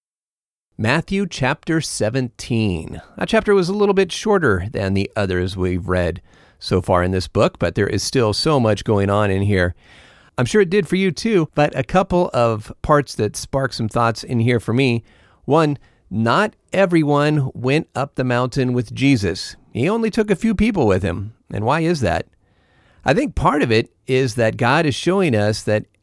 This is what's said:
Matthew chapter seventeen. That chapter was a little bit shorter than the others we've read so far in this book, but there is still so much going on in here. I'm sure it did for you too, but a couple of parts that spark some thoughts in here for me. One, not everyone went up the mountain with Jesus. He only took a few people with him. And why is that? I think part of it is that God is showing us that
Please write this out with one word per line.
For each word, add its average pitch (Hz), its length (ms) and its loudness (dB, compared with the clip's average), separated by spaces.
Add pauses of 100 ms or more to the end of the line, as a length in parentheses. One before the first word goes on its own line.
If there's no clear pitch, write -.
(760)
Matthew 190 500 -2
chapter 156 540 -4
seventeen. 110 1200 -4 (160)
That - 100 -6
chapter 214 260 2
was 185 140 2
a 190 60 -4
little 208 200 2
bit 190 200 0
shorter 123 580 0
than 98 220 -2
the 98 200 0
others 92 440 -2
we've 90 320 -2
read 90 320 -2 (360)
so - 240 -2
far 90 220 2
in 92 80 0
this 92 160 -2
book, 123 320 0
but 87 160 -2
there 101 120 0
is - 140 -4
still 113 300 0
so 147 300 0
much 107 240 0
going 101 240 0
on 101 200 2
in 95 120 0
here. 95 340 0 (640)
I'm 123 80 0
sure 208 160 2
it 175 80 2
did 196 180 0
for - 80 -2
you 190 160 2
too, 190 420 0
but 147 240 0
a 135 60 -2
couple 180 500 0
of 113 380 0 (100)
parts 147 340 2
that 107 200 -2
spark - 380 -4
some 110 160 -4
thoughts 117 340 0
in 123 160 -2
here 117 220 2
for 113 120 -4
me. 120 300 0 (400)
One, 147 340 2 (320)
not 120 460 0 (160)
everyone 151 800 2
went 131 400 -2
up 131 220 -6
the 131 80 -4
mountain 127 480 0
with 120 220 -2
Jesus. 113 640 0 (160)
He 131 160 0
only 226 200 0
took 214 220 0
a 180 60 2
few 220 180 0
people 202 320 2
with 92 160 2
him. 98 300 -6 (180)
And 107 140 -4
why 151 160 0
is 165 180 0
that? 85 260 -2 (800)
I 135 100 2
think 226 220 -2
part 269 260 2
of 131 100 0
it 113 220 0 (140)
is 131 280 0
that 113 220 0
God 131 280 2
is 139 100 0
showing 175 400 2
us 107 280 0
that 107 220 0 (180)